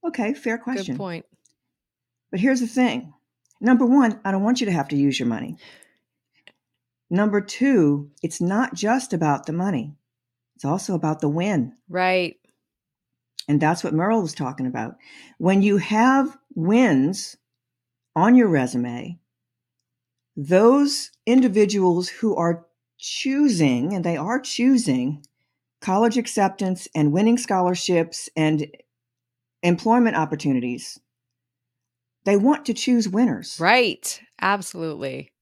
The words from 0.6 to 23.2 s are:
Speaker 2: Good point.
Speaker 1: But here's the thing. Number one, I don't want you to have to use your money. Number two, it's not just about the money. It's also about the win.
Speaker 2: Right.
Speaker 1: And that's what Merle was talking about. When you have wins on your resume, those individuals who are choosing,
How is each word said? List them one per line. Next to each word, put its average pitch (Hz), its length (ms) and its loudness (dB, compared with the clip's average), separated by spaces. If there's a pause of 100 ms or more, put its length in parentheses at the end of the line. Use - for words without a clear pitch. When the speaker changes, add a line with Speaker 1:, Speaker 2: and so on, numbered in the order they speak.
Speaker 2:
Good 131 40 -10
point. 175 280 -10 (1040)
Speaker 1:
But 190 100 -4
here's 254 200 2
the 240 60 -4
thing. 202 460 -2 (480)
Number 247 240 4
one, 247 400 2
I 196 60 -2
don't 196 140 -2
want 247 160 0
you 233 60 -2
to 196 60 -2
have 147 160 -2
to 147 80 -4
use 139 220 2
your 120 100 -2
money. 117 300 -6 (1500)
Number 202 320 2
two, 160 680 2 (120)
it's - 180 -8
not 202 320 0
just 233 400 -2
about 156 320 0
the 160 80 -8
money. 165 420 -4 (640)
It's - 80 -20
also 180 300 -4
about 156 260 -2
the 151 80 0
win. 160 460 -2 (160)
Speaker 2:
Right. 185 460 0 (1120)
Speaker 1:
And 147 120 2
that's 156 240 0
what 170 80 -4
Merle 196 300 0
was 160 100 -6
talking 131 340 -8
about. 120 300 -8 (400)
When 190 240 2
you 202 160 4
have 262 580 2 (200)
wins 175 840 2 (800)
on 202 180 4
your 240 140 6
resume, 123 680 -4 (1160)
those 226 760 2 (160)
individuals 202 840 2
who - 280 -2
are 170 300 -2 (300)
choosing, 185 960 0